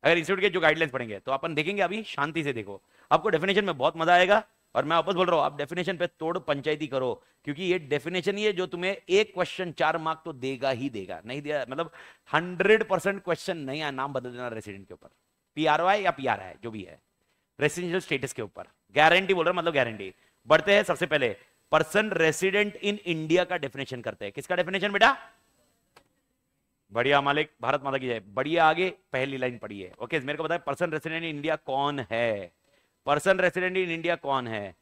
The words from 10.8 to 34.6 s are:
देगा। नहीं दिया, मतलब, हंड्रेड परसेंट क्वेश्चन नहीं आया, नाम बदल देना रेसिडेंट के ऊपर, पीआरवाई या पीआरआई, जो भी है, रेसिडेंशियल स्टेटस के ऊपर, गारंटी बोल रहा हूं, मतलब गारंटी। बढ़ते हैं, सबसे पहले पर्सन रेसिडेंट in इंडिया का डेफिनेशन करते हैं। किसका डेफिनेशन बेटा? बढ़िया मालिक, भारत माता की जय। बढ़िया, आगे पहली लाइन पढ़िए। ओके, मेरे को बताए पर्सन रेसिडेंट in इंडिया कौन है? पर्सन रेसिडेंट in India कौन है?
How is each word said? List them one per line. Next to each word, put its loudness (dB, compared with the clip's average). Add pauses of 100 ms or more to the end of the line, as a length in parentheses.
देगा। -10
नहीं -8
दिया, -2
मतलब, -6 (420)
हंड्रेड 4
परसेंट 0
क्वेश्चन -2
नहीं -6
आया, -2
नाम -4
बदल -4
देना -8
रेसिडेंट -10
के -16
ऊपर, -20 (460)
पीआरवाई 4
या 2
पीआरआई, -2 (100)
जो -8
भी -10
है, -18 (600)
रेसिडेंशियल 0
स्टेटस -4
के -10
ऊपर, -12 (320)
गारंटी 6
बोल 0
रहा 2
हूं, -2
मतलब -2
गारंटी। -2 (320)
बढ़ते 6
हैं, 6
सबसे 0
पहले 0 (360)
पर्सन 2
रेसिडेंट 2
in -2
इंडिया 2
का -4
डेफिनेशन -6
करते -8
हैं। -8
किसका -6
डेफिनेशन -2
बेटा? 4 (1800)
बढ़िया 4
मालिक, 0 (120)
भारत 0
माता -2
की -4
जय। -2
बढ़िया, 0
आगे 4 (220)
पहली -2
लाइन -4
पढ़िए। -12 (100)
ओके, -4
मेरे -6
को -6
बताए -2
पर्सन -4
रेसिडेंट -6
in -6
इंडिया -4
कौन -2
है? -2 (540)
पर्सन 2
रेसिडेंट 0
in 0
India -2
कौन -2
है? -8